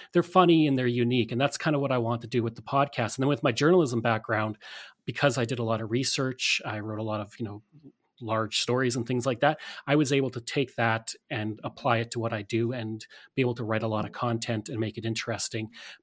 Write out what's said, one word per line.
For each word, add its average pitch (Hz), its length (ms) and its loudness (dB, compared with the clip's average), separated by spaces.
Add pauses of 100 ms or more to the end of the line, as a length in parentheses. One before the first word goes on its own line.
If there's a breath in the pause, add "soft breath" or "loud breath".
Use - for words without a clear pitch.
(120)
they're 175 100 4
funny 170 440 6
and 135 120 2
they're 127 80 0
unique. 120 460 2
And 120 80 -2
that's 143 160 2
kind 151 200 0
of 139 40 0
what 135 120 0
I 127 60 2
want 117 240 0
to 113 60 -12
do 120 140 0
with 117 140 -4
the - 60 -16
podcast. 139 540 0
And 135 60 -2
then 139 60 2
with 143 140 0
my 135 100 2
journalism 139 500 4
background, 110 560 0 (480 loud breath)
because 131 320 2
I 117 80 2
did 120 140 -4
a 117 40 -2
lot 110 160 0
of 107 100 -8
research, 131 760 -2
I 107 140 -6
wrote 107 180 -8
a 110 40 -6
lot 107 200 -4
of, 101 160 -14
you 117 80 -6
know, 104 160 -12 (580)
large 110 400 -2
stories 123 360 0
and 117 100 -2
things 123 180 -2
like 127 160 -2
that. 147 200 2 (260 loud breath)
I 139 80 4
was 147 180 4
able 135 180 2
to 120 100 -8
take 135 340 -4
that 113 400 0 (160)
and 107 320 -4
apply 120 360 0
it 117 120 -4
to - 80 -6
what 113 140 -2
I 107 100 -6
do 117 300 0
and 110 340 -8 (280 loud breath)
be 135 80 2
able 123 120 0
to 123 100 -6
write 110 200 0
a 113 40 -2
lot 107 160 0
of 117 80 -8
content 117 560 -2
and 117 120 -4
make 107 180 -4
it 110 80 -8
interesting 110 640 -4 (320 loud breath)